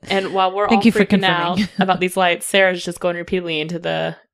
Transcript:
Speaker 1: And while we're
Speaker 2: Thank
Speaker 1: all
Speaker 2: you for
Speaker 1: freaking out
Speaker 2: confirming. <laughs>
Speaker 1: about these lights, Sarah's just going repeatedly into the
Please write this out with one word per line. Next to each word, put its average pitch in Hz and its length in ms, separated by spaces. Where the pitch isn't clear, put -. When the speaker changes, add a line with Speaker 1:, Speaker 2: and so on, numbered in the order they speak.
Speaker 1:
And 190 240
while 185 180
we're 202 160
Speaker 2:
Thank 220 120
Speaker 1:
all 226 80
Speaker 2:
you 214 40
for 208 140
Speaker 1:
freaking 196 180
out 180 340
Speaker 2:
confirming. 208 160
<laughs> - 100
Speaker 1:
about 185 160
these 180 180
lights, 175 300
Sarah's 185 360
just 175 160
going 175 180
repeatedly 170 440
into 165 160
the 165 380